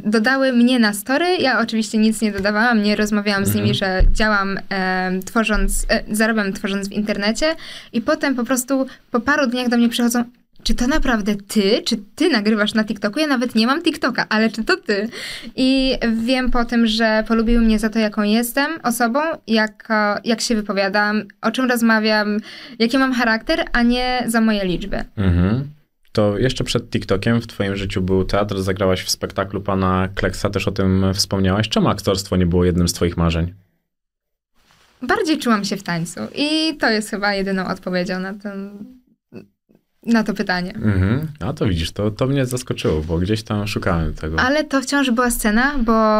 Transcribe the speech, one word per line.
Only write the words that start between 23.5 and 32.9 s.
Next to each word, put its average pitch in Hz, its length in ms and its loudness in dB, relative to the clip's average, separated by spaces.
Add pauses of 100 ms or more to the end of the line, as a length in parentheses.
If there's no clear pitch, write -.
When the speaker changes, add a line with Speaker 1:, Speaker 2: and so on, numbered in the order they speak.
Speaker 1:
a 240 100 2
nie 247 440 0
za 226 140 0
moje 214 240 2
liczby. 175 400 -4 (120)
Speaker 2:
Mhm. 95 520 2 (440)
To 104 260 2
jeszcze 120 260 0
przed - 260 -4
TikTokiem 113 500 0
w 110 60 -10
twoim 98 300 -4
życiu 98 260 -4
był 92 220 2
teatr, 101 380 -2
zagrałaś 95 400 0
w - 80 -8
spektaklu 98 500 -4
pana 95 540 0
Kleksa, 98 360 -2
też 98 180 -2
o 98 40 -4
tym 95 320 2 (100)
wspomniałaś. 98 540 0
Czemu 185 200 0
aktorstwo 98 480 -2
nie 92 100 4
było 90 180 2
jednym 87 240 2
z - 40 -2